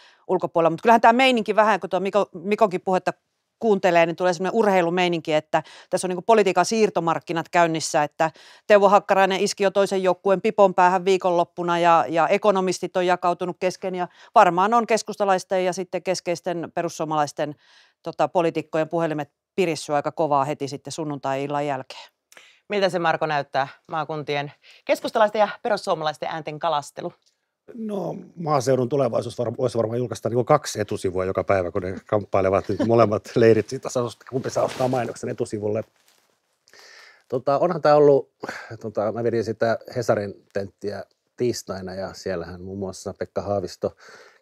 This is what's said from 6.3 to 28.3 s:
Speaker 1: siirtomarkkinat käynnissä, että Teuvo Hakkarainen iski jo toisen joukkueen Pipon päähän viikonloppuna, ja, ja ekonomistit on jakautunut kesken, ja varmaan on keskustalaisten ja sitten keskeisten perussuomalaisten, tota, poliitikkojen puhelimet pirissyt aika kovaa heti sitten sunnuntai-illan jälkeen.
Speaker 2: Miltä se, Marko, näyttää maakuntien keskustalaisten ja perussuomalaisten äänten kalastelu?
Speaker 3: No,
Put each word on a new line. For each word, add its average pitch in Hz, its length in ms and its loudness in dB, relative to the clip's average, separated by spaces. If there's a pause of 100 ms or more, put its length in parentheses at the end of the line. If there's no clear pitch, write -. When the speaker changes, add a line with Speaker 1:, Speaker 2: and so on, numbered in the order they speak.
Speaker 1:
siirtomarkkinat 165 840 -2
käynnissä, 160 540 2
että 156 280 0 (360)
Teuvo 202 220 6
Hakkarainen 190 520 4
iski 202 240 -2
jo 190 60 2
toisen 196 320 0
joukkueen 185 380 0
Pipon 202 340 4
päähän 180 300 4
viikonloppuna, 175 720 0
ja, 170 300 6
ja 156 200 0
ekonomistit 190 680 0
on 180 100 0
jakautunut 180 540 -2
kesken, 185 340 -6
ja 180 140 -6 (260)
varmaan 190 400 4
on 233 120 2
keskustalaisten 196 800 0
ja 180 80 0
sitten 180 300 -8
keskeisten 175 720 -6
perussuomalaisten, 156 800 -4 (480)
tota, 160 260 -2
poliitikkojen 160 600 -2
puhelimet 156 420 -4 (260)
pirissyt 165 380 -2
aika 143 180 -2
kovaa 143 320 0
heti 143 240 -4
sitten 139 240 -12
sunnuntai-illan 143 760 -4
jälkeen. 131 440 -10 (580)
Speaker 2:
Miltä 196 200 0
se, 180 100 -2
Marko, 160 280 0
näyttää 139 420 -4 (200)
maakuntien 147 640 -6 (320)
keskustalaisten 226 540 0
ja 208 100 4 (140)
perussuomalaisten 165 680 -4
äänten 156 300 -8
kalastelu? 160 540 -4 (640)
Speaker 3:
No, 196 420 -6 (200)